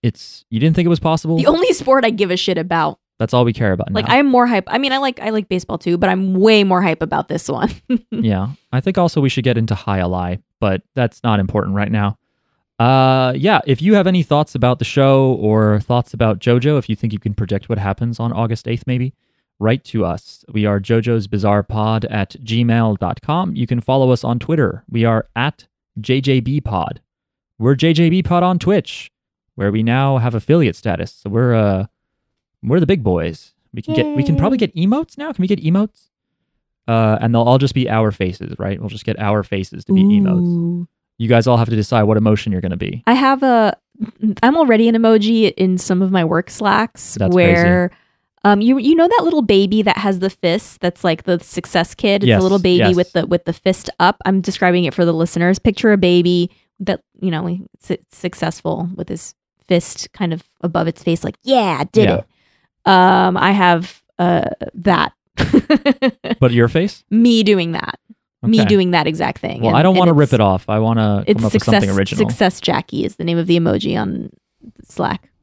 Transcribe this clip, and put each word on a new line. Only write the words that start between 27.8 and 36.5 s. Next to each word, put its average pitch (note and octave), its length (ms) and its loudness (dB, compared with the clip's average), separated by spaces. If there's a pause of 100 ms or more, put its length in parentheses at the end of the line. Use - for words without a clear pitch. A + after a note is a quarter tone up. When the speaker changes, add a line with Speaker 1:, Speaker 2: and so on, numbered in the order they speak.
Speaker 1:
J E3 160 2
B F3+ 140 0
Pod F3 200 0
on F3+ 160 0
Twitch, - 520 -4 (440)
where G2 160 -2
we A2 120 0
now C3 340 0
have A#2 160 -2
affiliate C3+ 420 0
status. F2 380 -6
So - 160 -14
we're, A#2 240 0
uh, G2+ 320 0 (800)
we're B2+ 160 0
the D#3 80 2
big F3+ 160 0
boys. E2+ 500 -4 (200)
We A#2 100 -10
can D#4 100 -6
get, D#4 120 2 (100)
we - 80 0
can D#3 140 0
probably A3+ 220 0
Speaker 2:
Yay. G#3+ 80 -2
Speaker 1:
get - 80 -10
emotes G#3+ 420 -2
now. D4 140 -10
Can - 120 -6
we F#3 40 -2
get F#3 160 -2
emotes? F#3+ 460 -2 (800)